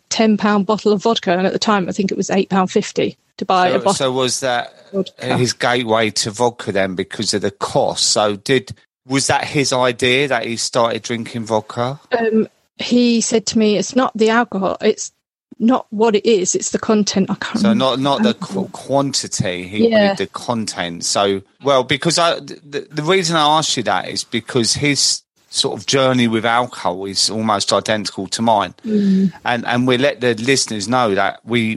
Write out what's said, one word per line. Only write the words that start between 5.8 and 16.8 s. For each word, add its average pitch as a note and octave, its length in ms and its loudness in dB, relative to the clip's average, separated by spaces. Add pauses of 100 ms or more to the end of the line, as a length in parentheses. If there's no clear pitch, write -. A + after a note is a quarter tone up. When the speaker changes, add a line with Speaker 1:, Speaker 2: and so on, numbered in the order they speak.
Speaker 2:
to - 200 -4
vodka A2+ 400 -2
then F#2+ 240 0
because F#2+ 380 -4
of G2+ 80 -2
the G2+ 100 -2
cost? - 600 -2
So G#2 240 2
did, B2+ 380 -2 (340)
was C3+ 200 0
that C#3+ 180 0
his C#3+ 260 0
idea B2+ 560 2
that A#2 180 -2
he A2+ 120 -6
started A2+ 460 -2
drinking A2+ 420 -6
vodka? A#2+ 540 -2 (200)
Speaker 1:
Um, A3 280 0 (300)
he A#3+ 440 2
said A3 260 0
to - 100 -2
me, G#3 200 4
"It's - 180 -4
not B3+ 200 2
the A3 140 2
alcohol, A3+ 520 0
it's - 300 -2 (480)
not A#3+ 320 2
what G#3+ 240 2
it - 100 -2
is, G3+ 280 2
it's - 180 -4
the - 80 -2
content." G#3 520 2